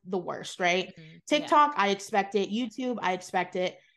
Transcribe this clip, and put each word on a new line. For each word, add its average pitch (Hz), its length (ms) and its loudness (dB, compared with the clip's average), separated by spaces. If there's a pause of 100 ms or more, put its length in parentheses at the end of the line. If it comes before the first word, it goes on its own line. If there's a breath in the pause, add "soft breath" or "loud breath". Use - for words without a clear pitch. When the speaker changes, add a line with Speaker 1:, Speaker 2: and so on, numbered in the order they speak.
Speaker 1:
the 185 120 -2
worst, - 420 -8
right? 180 280 2
Speaker 2:
Mm-hmm. - 140 -20
Yeah. 165 360 -2
Speaker 1:
TikTok, 294 380 4
I 202 120 2
expect 196 460 0
it. 196 160 0
YouTube, 240 520 -4
I 185 100 0
expect 180 440 -4
it. 180 220 -2 (180 soft breath)